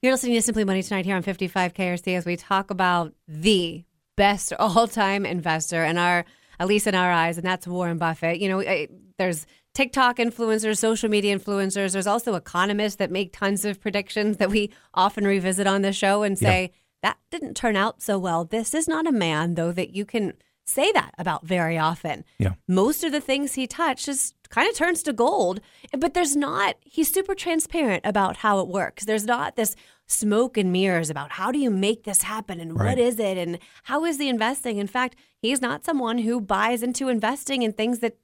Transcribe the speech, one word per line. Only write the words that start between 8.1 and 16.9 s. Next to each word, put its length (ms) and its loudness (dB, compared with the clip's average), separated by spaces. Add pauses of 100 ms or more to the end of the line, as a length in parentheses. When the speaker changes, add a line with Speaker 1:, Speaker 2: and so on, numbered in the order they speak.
Speaker 1:
You 120 -2
know, 100 0
I, 280 -2 (300)
there's 260 -2 (300)
TikTok 440 2
influencers, 600 0
social 320 2
media 260 2
influencers. 560 -2
There's 140 -2
also 280 0
economists 600 -2
that 140 -2
make 220 -4
tons 320 -2
of 160 -4
predictions 560 -2
that 140 2
we 200 0 (240)
often 320 2
revisit 400 2
on 160 2
the 100 2
show 300 2
and 180 0
Speaker 2:
Yeah. 80 4
Speaker 1:
say, 240 2 (300)